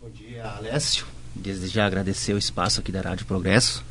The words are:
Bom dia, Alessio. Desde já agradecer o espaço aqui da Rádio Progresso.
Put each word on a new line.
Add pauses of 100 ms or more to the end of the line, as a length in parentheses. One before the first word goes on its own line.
Bom
dia, (120)
Alessio. (300)
Desde
já
agradecer
o
espaço
aqui
da
Rádio
Progresso.